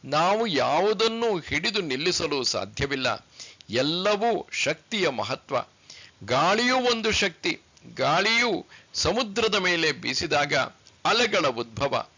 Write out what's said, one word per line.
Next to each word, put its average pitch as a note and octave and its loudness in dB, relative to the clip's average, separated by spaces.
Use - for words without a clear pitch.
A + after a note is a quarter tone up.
ನಾವು F3 2
ಯಾವುದನ್ನು G3+ 2
ಹಿಡಿದು F#3 -4
ನಿಲ್ಲಿಸಲು D3 -2
ಸಾಧ್ಯವಿಲ್ಲ. A#2 -2
ಎಲ್ಲವೂ F#3 0
ಶಕ್ತಿಯ E3 -2
ಮಹತ್ವ. B2+ -4
ಗಾಳಿಯೂ F#3+ 4
ಒಂದು A#3 2
ಶಕ್ತಿ. F3+ -2
ಗಾಳಿಯು G3 2
ಸಮುದ್ರದ G#3+ 0
ಮೇಲೆ F3 2
ಬೀಸಿದಾಗ C#3+ -2
ಅಲೆಗಳ G3+ 2
ಉದ್ಭವ A#2 -2